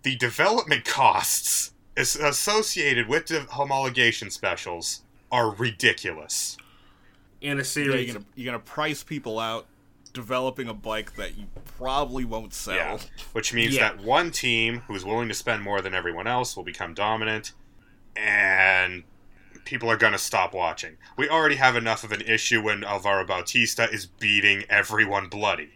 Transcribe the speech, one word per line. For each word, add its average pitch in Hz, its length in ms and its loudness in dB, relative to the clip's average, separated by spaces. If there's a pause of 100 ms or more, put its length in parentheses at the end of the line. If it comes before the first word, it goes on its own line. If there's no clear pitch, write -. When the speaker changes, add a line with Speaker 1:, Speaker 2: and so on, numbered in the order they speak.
Speaker 1:
the 135 140 -2
development 147 680 2
costs - 880 2 (240)
as-, 131 180 0
associated 147 920 2
with 156 180 0
the 160 140 -2 (100)
homologation 127 800 0
specials 87 720 -4 (300)
are 120 180 2
ridiculous. 98 1040 -2 (840)
Speaker 2:
In 143 140 -4
a - 40 0
Speaker 3:
Yeah, 135 60 -2
Speaker 2:
series. 131 420 0
Speaker 3:
you're 120 80 -8
gonna, 104 100 -12 (120)
you're 123 160 -6
gonna 117 100 -6
price 151 400 -4
people 120 380 -6
out 113 260 -4 (460)
developing 127 560 -4
a 113 60 -8
bike 107 420 -6
that 98 200 -8
you 104 100 -10 (300)
probably 131 480 -2
won't 110 300 -6
sell. 95 220 -4
Speaker 1:
Yeah, 87 220 -2 (340)
which - 200 -2
means 117 220 2
Speaker 2:
Yeah. 110 180 4
Speaker 1:
that 104 120 -14
one 156 260 2
team 117 560 0
who's 98 180 -8
willing 113 240 -2
to 104 60 -6
spend 107 300 -2
more 101 160 -2
than 92 140 -6
everyone 90 340 -2
else 123 280 -2
will 92 80 -10
become 85 300 -8
dominant, 110 580 -2 (640)
and 95 880 4 (600)
people 120 260 -2
are 113 60 6
gonna 107 220 4
stop 92 360 0
watching. 85 420 -4 (200)
We 143 120 0
already 156 280 4
have 127 200 4
enough 113 280 0
of 107 80 -6
an 104 100 -4
issue 113 400 2
when 104 220 0
Alvaro 98 420 0
Bautista 113 680 0
is 101 140 -8
beating 101 640 2
everyone 101 580 2
bloody. 95 480 -2